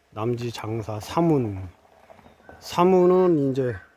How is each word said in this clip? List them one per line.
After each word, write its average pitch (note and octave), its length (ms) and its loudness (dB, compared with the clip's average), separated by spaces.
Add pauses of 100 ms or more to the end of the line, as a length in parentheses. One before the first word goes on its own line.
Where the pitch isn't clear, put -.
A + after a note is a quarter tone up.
(120)
남지장사 A2+ 880 -6
사문. A#2 680 0 (920)
사문은 F3+ 880 2
이제 B2+ 240 -2 (220)